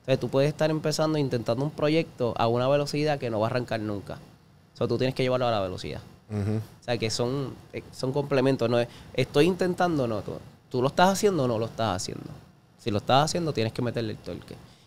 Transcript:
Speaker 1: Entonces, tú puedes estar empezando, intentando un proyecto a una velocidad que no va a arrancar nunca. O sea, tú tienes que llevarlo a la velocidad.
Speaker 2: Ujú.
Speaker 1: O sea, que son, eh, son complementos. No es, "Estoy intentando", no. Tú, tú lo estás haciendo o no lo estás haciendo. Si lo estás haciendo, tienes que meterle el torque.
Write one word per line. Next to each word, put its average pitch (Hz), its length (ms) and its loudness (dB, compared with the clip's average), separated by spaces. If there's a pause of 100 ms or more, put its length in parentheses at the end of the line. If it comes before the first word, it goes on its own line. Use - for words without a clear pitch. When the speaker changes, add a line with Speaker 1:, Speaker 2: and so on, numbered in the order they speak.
Speaker 1:
Entonces, 131 200 0
tú 127 80 -4
puedes 135 200 2
estar 156 220 0
empezando, 156 480 0
intentando 127 460 0
un 151 80 -2
proyecto 151 680 0
a 117 80 4
una 120 220 2
velocidad 143 500 0
que 123 100 -4
no 110 120 -2
va 110 80 2
a - 20 -2
arrancar 117 300 -2
nunca. 101 380 -6 (560)
O - 20 -20
sea, 120 100 -2
tú 117 120 0
tienes 127 180 0
que 135 80 0
llevarlo 127 240 2
a - 20 2
la 107 100 2
velocidad. 92 400 -6 (300)
Speaker 2:
Ujú. 104 280 0
Speaker 1:
O - 260 -12
sea, 120 120 -2
que 110 140 -2
son, 123 440 -4 (180)
eh, 113 100 -10 (100)
son 131 200 -4
complementos. 135 580 2
No 120 80 4
es, 120 80 2 (280)
"Estoy 143 320 4
intentando", 180 600 2
no. 110 160 -2
Tú, - 120 -8 (360)
tú 127 100 0
lo 123 80 4
estás 180 220 6
haciendo 190 340 2
o 123 40 2
no 113 100 2
lo 113 80 0
estás 110 300 0
haciendo. - 300 -8 (520)
Si 110 140 -4
lo 104 60 2
estás 127 260 4
haciendo, 160 280 -2
tienes 110 200 0
que - 100 -4
meterle 113 300 -2
el - 60 -10
torque. 85 360 -12 (320)